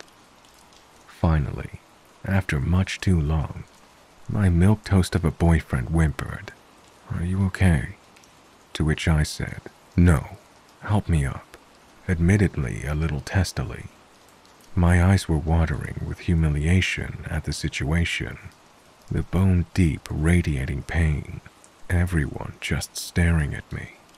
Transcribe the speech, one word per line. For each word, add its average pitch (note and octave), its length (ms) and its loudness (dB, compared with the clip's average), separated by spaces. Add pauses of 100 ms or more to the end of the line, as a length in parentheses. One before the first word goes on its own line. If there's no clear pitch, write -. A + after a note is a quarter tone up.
(1080)
Finally, D2 720 -2 (440)
after F#2+ 360 -2
much F2 400 0
too F2+ 200 2
long, D2+ 440 -2 (680)
my G2+ 180 2
milquetoast F#2 680 4
of F2 100 0
a D2+ 60 2
boyfriend D#2+ 580 2
whimpered, - 640 -2 (600)
"Are E2+ 120 -4
you F#2+ 220 -2
okay?" F2 500 2 (800)
To E2 100 -2
which D2+ 240 0
I D#2 160 4
said, - 380 -8 (340)
"No, F2 420 4 (440)
help - 280 -2
me D3 160 2
up," - 320 -10 (500)
admittedly E2 800 0
a D2 80 -4
little D2+ 280 -2
testily. - 640 -4 (880)
My F2 280 4
eyes F#2+ 240 4
were D#2+ 100 2
watering D#2 680 0
with D#2 140 -10
humiliation D#2+ 1080 0
at D#2+ 180 -6
the D2+ 80 -6
situation, D2 840 -4 (720)
the - 140 -2
bone-deep F2+ 880 0
radiating D2+ 720 0
pain, D#2 580 -2 (480)
everyone F2 720 -2
just - 380 -6
staring E2+ 580 0
at - 160 -14
me, - 220 -12 (240)